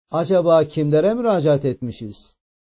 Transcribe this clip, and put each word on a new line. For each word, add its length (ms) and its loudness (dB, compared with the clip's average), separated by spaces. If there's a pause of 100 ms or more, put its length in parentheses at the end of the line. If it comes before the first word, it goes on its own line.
(120)
acaba 520 2
kimlere 500 0
müracaat 520 0
etmişiz? 680 -8 (360)